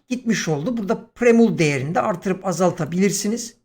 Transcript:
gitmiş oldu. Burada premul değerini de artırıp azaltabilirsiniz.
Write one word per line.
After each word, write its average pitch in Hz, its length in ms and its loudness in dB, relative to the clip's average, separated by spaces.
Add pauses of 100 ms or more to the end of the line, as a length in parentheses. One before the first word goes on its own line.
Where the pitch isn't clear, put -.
gitmiş 226 400 -2
oldu. 165 300 -2
Burada 220 340 -4
premul 233 460 4
değerini 147 380 0
de 254 60 0
artırıp 185 440 -4
azaltabilirsiniz. 180 1200 -2